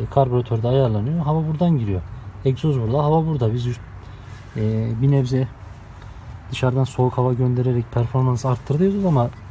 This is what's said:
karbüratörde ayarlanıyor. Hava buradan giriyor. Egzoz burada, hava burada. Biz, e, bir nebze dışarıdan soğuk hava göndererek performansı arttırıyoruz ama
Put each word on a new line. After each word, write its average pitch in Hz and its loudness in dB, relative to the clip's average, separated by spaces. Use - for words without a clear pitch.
karbüratörde 123 2
ayarlanıyor. 127 2
Hava 156 0
buradan 160 2
giriyor. 101 0
Egzoz 135 0
burada, 117 0
hava 156 4
burada. 120 2
Biz, 120 -2
e, 120 -2
bir 139 4
nebze 131 2
dışarıdan 131 2
soğuk 127 0
hava 127 2
göndererek 123 0
performansı 123 0
arttırıyoruz 185 0
ama 131 4